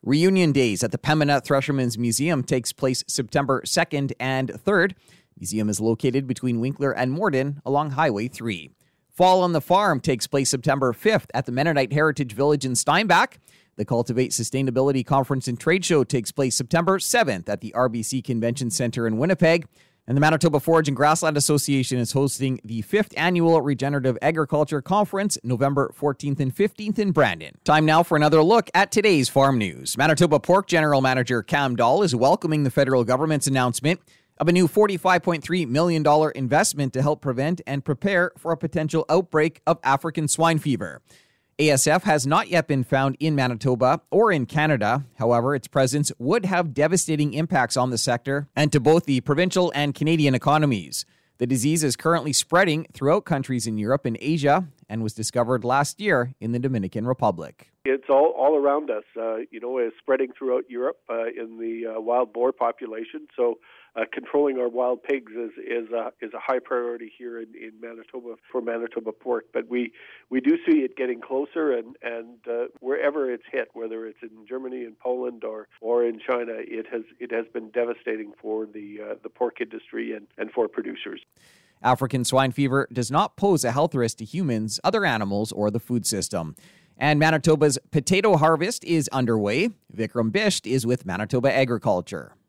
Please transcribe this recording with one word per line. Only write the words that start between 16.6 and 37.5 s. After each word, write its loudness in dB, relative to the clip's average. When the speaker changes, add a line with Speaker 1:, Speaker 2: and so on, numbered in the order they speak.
Speaker 1:
seventh 0
at -4
the -14
R 2
B -6
C -4
Convention -2
Centre -2
in -2
Winnipeg. 2
And 0
the 4
Manitoba 4
Forage 4
and 0
Grassland 2
Association 0
is -2
hosting -2
the -8
fifth -2
annual 4
Regenerative 0
Agriculture 0
Conference -2
November 0
fourteenth -2
and -2
fifteenth -2
in 2
Brandon. 2
Time 4
now 6
for 0
another 6
look 4
at 4
today's 4
farm 4
news. -4
Manitoba 4
Pork 2
General 4
Manager 0
Cam 0
Dahl 4
is 0
welcoming 2
the 2
federal 2
government's 0
announcement 0
of 0
a 4
new 4
forty-five 2
point -2
three -2
million 2
dollar 4
investment 0
to -2
help 0
prevent -2